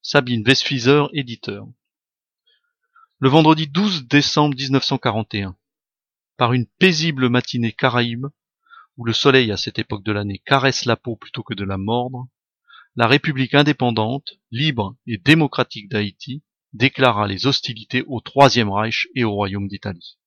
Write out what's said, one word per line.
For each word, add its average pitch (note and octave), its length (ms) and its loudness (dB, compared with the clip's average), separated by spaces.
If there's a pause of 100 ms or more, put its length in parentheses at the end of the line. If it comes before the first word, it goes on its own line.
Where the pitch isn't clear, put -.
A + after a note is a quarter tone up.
Sabine B2 460 0
Westphizer, C3+ 640 2
éditeur. A2+ 540 -10 (1500)
Le C3 80 2
vendredi D#3 400 6
douze E3 400 -2
décembre C#3+ 480 2
dix-neuf C3+ 280 -2
cent C3+ 140 -4
quarante A2 360 -4
et G2+ 100 -6
un, F#2 140 -10 (800)
par B2 160 2
une B2 120 0
paisible D#3 640 2
matinée A#2+ 440 0
caraïbe, A#2+ 540 -2 (680)
où A#2+ 80 -12
le A2+ 100 0
soleil C3 380 4
à G2 60 -4
cette - 220 -8
époque G#2 240 -8
de G#2+ 100 -4
l'année G2+ 320 -4
caresse C3+ 400 0
la A#2 100 2
peau A2+ 220 -10
plutôt - 260 -14
que A2+ 100 -10
de G2 120 -6
la G2 120 -4
mordre, B2 500 -4 (680)
la A#2 120 2
République C3 460 0
indépendante, C3 760 0 (200)
libre A#2 440 -2 (100)
et A2+ 120 -6
démocratique C3+ 720 0
d'Haïti G#2+ 540 -6 (300)
déclara A2 540 2
les G2 180 -6
hostilités B2+ 640 -4
au B2+ 140 -8
Troisième B2 480 4
Reich G#2+ 460 -4
et B2+ 80 -2
au G#2+ 80 0
Royaume G2+ 360 -4
d'Italie. F#2+ 600 -12